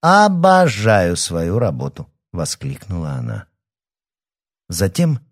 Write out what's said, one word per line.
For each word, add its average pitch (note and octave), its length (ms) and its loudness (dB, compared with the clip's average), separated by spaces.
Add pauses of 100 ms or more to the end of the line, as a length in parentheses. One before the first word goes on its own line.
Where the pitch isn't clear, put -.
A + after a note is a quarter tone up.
«Обожаю E3 1160 4
свою E2+ 420 -4
работу!» C#2+ 520 -6 (200)
воскликнула D#2 800 -8
она. A#1 340 -10 (1200)
Затем G2+ 500 -2 (120)